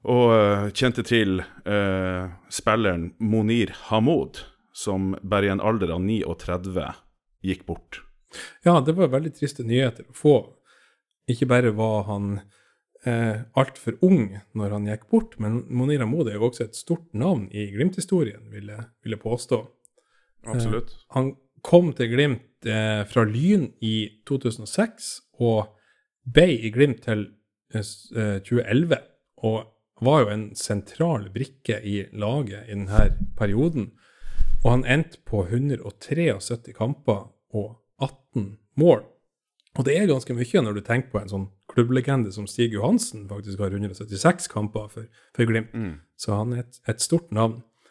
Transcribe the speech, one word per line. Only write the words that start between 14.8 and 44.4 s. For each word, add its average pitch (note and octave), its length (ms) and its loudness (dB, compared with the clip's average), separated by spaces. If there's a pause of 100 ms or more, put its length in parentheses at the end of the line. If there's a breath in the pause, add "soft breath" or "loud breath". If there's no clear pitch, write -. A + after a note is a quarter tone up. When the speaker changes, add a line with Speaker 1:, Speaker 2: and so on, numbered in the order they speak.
Speaker 2:
gikk G#2 240 -6
bort, A3+ 300 -2
men A2 300 -2
Monir C3 300 0
Hamoud B2+ 280 -2
er G#2 60 -6
jo A2 160 0
også A#2+ 160 -6
et - 100 -16
stort - 380 -6
navn A#2+ 380 -2
i G#2 200 -6
Glimt-historien, D3 800 -2
vil G2+ 160 -14
jeg, G#2+ 180 -14 (160)
vil A2 120 -8
jeg G#2+ 80 -10
påstå. A2 460 -2 (800)
Speaker 1:
Absolutt. A2+ 460 -2
Speaker 2:
Eh, - 240 -20
han C3+ 160 0 (320)
kom F3 300 4
til A#2 180 -2
Glimt, C3 320 2 (220)
eh, A2 400 0
fra A#2 200 2
Lyn D3 460 2 (100)
i A2 280 -2 (160)
to C#3 120 -2
tusen A#2+ 240 -4
og G#2+ 60 -16
seks, - 540 -4 (180)
og A2+ 340 0 (540 soft breath)
ble D3+ 200 6 (180)
i A2 60 -4
Glimt B2+ 320 2
til, G#2+ 220 -2 (480)
eh, A2 80 -2
s-, - 340 -14
eh, G#2 240 -2
tjue A#2+ 280 0
elleve, D3+ 320 2 (380)
og A2 300 -2 (340)
var C3 240 6
jo G2+ 40 -2
en G#2 260 -6
sentral G#2+ 760 -2
brikke A2 540 -6
i G2+ 300 -4
laget G#2+ 560 -4
i G#2+ 60 -12
denne G#2 420 2 (180)
perioden. A2+ 560 0 (720 loud breath)
Og A2+ 80 6
han B2+ 140 4
endte C#3+ 400 0
på G2 240 -2
hundre B2+ 360 -2
og - 140 -16
treogsytti A#2+ 760 -4
kamper A2 560 -2 (240)
og G#2+ 240 -6 (220)
atten G#2 580 -6 (180)
mål. D3 280 6 (720)
Og B2+ 80 0
det C#3 120 2
er G3+ 100 2
ganske C3+ 260 0
mye B2 300 0
når G#2 120 -2
du G2+ 60 -6
tenker A#2+ 300 -2
på G2+ 100 -2
en F2+ 80 -12
sånn G2 180 -4 (220)
klubblegende B2 640 2
som G2+ 140 -8
Stig A#2 260 0
Johansen A2 540 -2
faktisk G2+ 320 -10
har G2+ 120 -2
hundre G2+ 200 -4
og F#2+ 40 -14
syttiseks G#2+ 520 -2